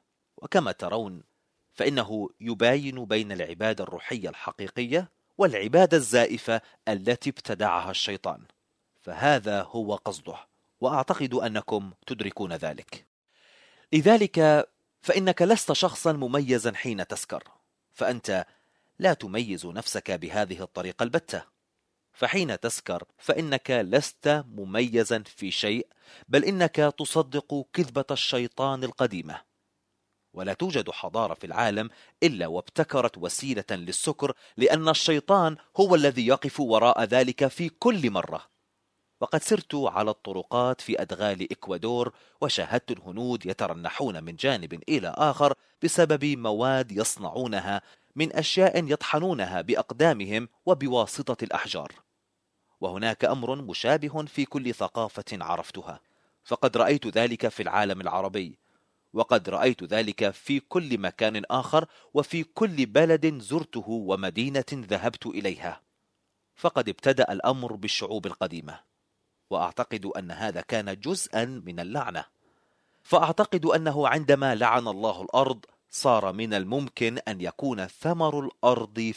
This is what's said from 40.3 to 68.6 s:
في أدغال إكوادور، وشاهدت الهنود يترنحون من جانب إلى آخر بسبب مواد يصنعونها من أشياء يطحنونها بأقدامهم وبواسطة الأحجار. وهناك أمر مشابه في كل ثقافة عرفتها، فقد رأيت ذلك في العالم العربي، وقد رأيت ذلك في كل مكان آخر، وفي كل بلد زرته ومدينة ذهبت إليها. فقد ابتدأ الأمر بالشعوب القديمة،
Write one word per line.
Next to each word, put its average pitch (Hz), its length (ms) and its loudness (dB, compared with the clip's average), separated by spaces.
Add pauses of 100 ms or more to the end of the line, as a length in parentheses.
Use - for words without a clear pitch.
في - 220 -2
أدغال 101 500 -4
إكوادور، 113 600 -4 (280)
وشاهدت 123 500 -2
الهنود 107 560 -6
يترنحون 85 760 -6
من 82 120 -12
جانب 87 520 -4
إلى 113 280 0
آخر 143 380 4 (300)
بسبب 156 400 4
مواد 123 680 0
يصنعونها 101 920 -4 (340)
من 160 200 -2
أشياء 175 480 4
يطحنونها 143 760 -2
بأقدامهم 117 880 0 (180)
وبواسطة 127 800 0
الأحجار. - 480 -6 (880)
وهناك 101 440 -2
أمر 127 300 0
مشابه 143 680 -2
في 156 200 -4
كل 123 300 -6
ثقافة 107 580 -6
عرفتها، 87 680 -8 (440)
فقد 120 320 0
رأيت 123 300 4
ذلك 117 420 0
في 107 140 -6
العالم 98 380 0
العربي، 95 580 -4 (540)
وقد 107 360 2
رأيت 107 360 2
ذلك 104 460 0
في 139 300 -4
كل 147 380 -2
مكان 107 520 -2
آخر، 151 360 2 (280)
وفي 156 300 0
كل 160 420 0
بلد 151 560 4
زرته 123 460 -4
ومدينة 107 840 -2
ذهبت 107 540 -4
إليها. 92 540 -6 (760)
فقد 131 320 0
ابتدأ 127 440 2
الأمر 120 400 0
بالشعوب 101 540 -4
القديمة، 82 540 -8 (720)